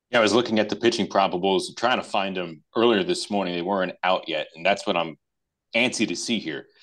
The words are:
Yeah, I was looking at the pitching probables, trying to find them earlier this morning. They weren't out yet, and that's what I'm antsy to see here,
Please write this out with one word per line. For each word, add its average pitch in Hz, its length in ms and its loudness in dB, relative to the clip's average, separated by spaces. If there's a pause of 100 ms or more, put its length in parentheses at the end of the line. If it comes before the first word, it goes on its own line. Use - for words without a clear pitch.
(100)
Yeah, 120 100 4
I - 20 6
was 104 100 4
looking 113 260 2
at 104 120 2
the 107 60 -2
pitching 113 320 2
probables, 95 680 0
trying 120 220 0
to 92 60 -6
find 98 300 -2
them 85 280 -8 (120)
earlier 110 300 4
this 87 260 -4
morning. 92 240 -2
They 87 60 -4
weren't 92 320 -2 (100)
out 90 240 0
yet, 78 280 -4
and 82 100 -16
that's 101 220 0
what 95 100 0
I'm 82 200 -4 (600)
antsy 117 320 0
to 85 80 -4
see 120 220 -4
here, 78 300 -8 (140)